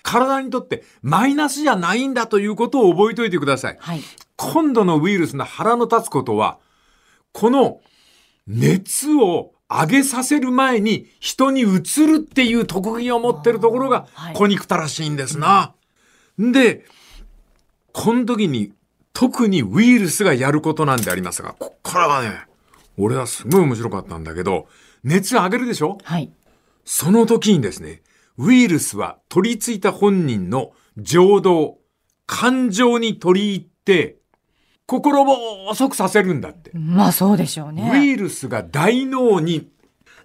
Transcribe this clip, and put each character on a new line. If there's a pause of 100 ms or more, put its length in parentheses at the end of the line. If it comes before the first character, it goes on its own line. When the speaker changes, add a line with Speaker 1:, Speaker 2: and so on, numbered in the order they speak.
Speaker 1:
体
に
と
っ
て (180)
マ
イ
ナ
ス
じ
ゃ
な
い
ん
だ
と
い
う
こ
と
を
覚
え
て
お
い
て
く
だ
さ
い。
Speaker 2:
は
い。 (360)
Speaker 1:
今
度
の
ウ
イ
ル
ス
の
腹
の
立
つ
こ
と
は、 (760)
こ
の (640)
熱
を (160)
上
げ
さ
せ
る
前
に (120)
人
に
移
る
っ
て
い
う
特
技
を
持
っ
て
る
と
こ
ろ
が
Speaker 2:
あ
ー、
は
い。
Speaker 1:
小
憎
た
ら
し
い
ん
で
す
な。 (640)
Speaker 2:
う
ん。
Speaker 1:
で、 (1080)
こ
の
時
に (400)
特
に
ウ
イ
ル
ス
が
や
る
こ
と
な
ん
で
あ
り
ま
す
が、
こ
っ
か
ら
が
ね、 (520)
俺
は
す
ご
い
面
白
か
っ
た
ん
だ
け
ど、 (360)
熱
上
げ
る
で
し
ょ？
Speaker 2:
は
い。 (540)
Speaker 1:
そ
の
時
に
で
す
ね、 (360)
ウ
イ
ル
ス
は (120)
取
り
付
い
た
本
人
の (240)
情
動、 (480)
感
情
に
取
り
入
っ (180)
て、 (680)
心
細
く
さ
せ
る
ん
だ
っ
て。
Speaker 2:
ま
あ、
そ
う
で
し
ょ
う
ね。
Speaker 1:
ウ
イ
ル
ス
が
大
脳
に、 (560)